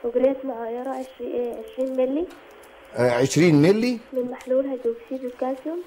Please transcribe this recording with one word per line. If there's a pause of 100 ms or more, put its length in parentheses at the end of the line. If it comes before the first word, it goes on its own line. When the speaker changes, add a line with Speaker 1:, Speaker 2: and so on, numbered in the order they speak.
Speaker 1:
أجريت
معايرة
عشري-،
آه، (160)
عشرين
ملي. (720)
Speaker 2:
آه،
عشرين
ملي. (140)
Speaker 1:
من
محلول
هيدروكسيد
الكالسيوم.